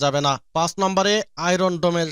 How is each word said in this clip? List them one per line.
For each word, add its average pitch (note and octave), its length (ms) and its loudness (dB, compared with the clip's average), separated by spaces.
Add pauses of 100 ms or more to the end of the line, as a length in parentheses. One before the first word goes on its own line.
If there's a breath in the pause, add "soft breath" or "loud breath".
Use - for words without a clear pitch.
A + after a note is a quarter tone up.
যাবে C#3+ 180 0
না। C#3+ 120 0 (220)
পাঁচ E3 160 0 (120)
নম্বরে F#3+ 300 2 (320)
আয়রন F3+ 280 2 (100)
ডোমের E3+ 280 0